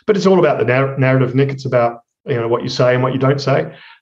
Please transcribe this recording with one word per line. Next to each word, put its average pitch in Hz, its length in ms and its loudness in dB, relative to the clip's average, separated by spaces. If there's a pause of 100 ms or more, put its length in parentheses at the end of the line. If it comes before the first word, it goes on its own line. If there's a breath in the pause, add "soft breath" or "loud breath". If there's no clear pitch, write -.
But 208 100 4
it's 185 100 0
all 190 120 4
about 143 200 2
the - 60 -2
nar-, 131 340 0
narrative, 131 360 2
Nick. 139 160 2
It's 135 160 -10
about, 120 340 -2 (240)
you 120 120 -4
know, 117 120 -4
what 120 140 -2
you 131 80 -8
say 127 240 0
and 127 80 0
what 131 100 -2
you 135 60 -4
don't 135 220 0
say, - 340 -4 (280 loud breath)